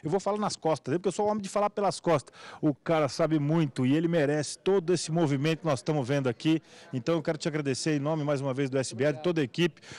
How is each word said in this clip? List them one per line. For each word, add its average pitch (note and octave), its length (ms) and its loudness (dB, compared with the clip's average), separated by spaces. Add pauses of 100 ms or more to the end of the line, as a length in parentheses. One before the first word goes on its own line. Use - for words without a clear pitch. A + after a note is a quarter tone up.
Eu D#3 60 -4
vou F#3 100 2
falar G3+ 180 -2
nas G#3 180 -2
costas D#3+ 360 -2
dele, F3+ 80 0
porque F#3 80 -4
eu F#3 60 -2
sou G#3+ 120 0
homem G#3+ 160 0
de G3 80 -10
falar G#3 200 0
pelas G3+ 300 -2
costas. - 360 0 (260)
O D3+ 140 2
cara - 320 0
sabe D#3 320 0
muito D3 460 0
e C3 100 4
ele E3+ 120 2
merece D3+ 520 0
todo F#3 340 2
esse D#3+ 180 -2
movimento D#3 500 2
que - 40 -6
nós C#3+ 140 0
estamos D3+ 280 -2
vendo C#3 200 0
aqui. D#3 340 0 (320)
Então C3+ 220 -2
eu D#3 80 -2
quero D#3+ 140 -2
te - 100 -4
agradecer D3+ 480 -2
em D3 40 0
nome, D3+ 240 -2
mais C#3+ 160 0
uma C3+ 140 -2
vez, C3+ 160 -2
do B2+ 80 0
S B2+ 160 -2
B A#2 120 0
A, D3+ 80 2
de D3+ 100 -10
toda E3+ 180 0
a - 20 4
equipe. D#3+ 380 -2 (160)